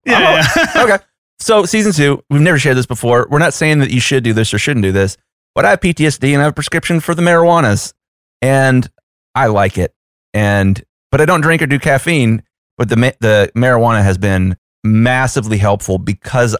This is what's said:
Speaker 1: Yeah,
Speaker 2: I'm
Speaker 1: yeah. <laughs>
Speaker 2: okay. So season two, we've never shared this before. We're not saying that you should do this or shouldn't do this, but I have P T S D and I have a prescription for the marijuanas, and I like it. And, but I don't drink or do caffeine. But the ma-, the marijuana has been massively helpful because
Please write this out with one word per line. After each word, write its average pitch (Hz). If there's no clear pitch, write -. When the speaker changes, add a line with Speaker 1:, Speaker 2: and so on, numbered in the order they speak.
Speaker 1:
Yeah, 170
Speaker 2:
I'm 320
Speaker 1:
yeah. 320
<laughs> -
Speaker 2:
okay. 208
So 214
season 214
two, 143
we've 143
never 165
shared 131
this 123
before. 120
We're 143
not 165
saying 156
that 139
you 127
should 131
do 113
this 110
or 104
shouldn't 127
do 95
this, 98
but -
I 202
have 190
P 180
T 151
S 147
D 139
and 143
I 143
have 151
a -
prescription 165
for 170
the 170
marijuanas, 170
and 131
I 131
like 101
it. 87
And, 101
but 139
I 151
don't 170
drink 160
or -
do 139
caffeine. 135
But 113
the 117
ma-, 123
the 107
marijuana 117
has 95
been 92
massively 113
helpful 101
because 107